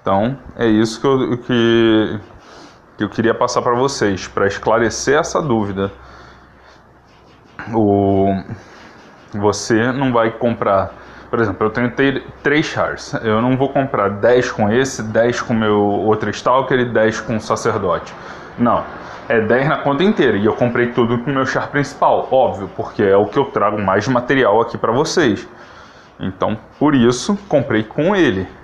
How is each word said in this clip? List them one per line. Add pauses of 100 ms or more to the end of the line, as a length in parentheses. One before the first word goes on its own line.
Então, (180)
é
isso
que
eu,
que, (760)
que
eu
queria
passar
pra
vocês,
pra
esclarecer
essa
dúvida. (1800)
O, (920)
você
não
vai
comprar, (360)
por
exemplo,
eu
tenho
te-, (200)
três
chars,
eu
não
vou
comprar
dez
com
esse,
dez
com
meu
outro
Stalker
e
dez
com
o
Sacerdote. (420)
Não, (440)
é
dez
na
conta
inteira,
e
eu
comprei
tudo
com
o
meu
char
principal,
óbvio,
porque
é
o
que
eu
trago
mais
material
aqui
pra
vocês. (720)
Então, (220)
por
isso, (120)
comprei
com
ele. (180)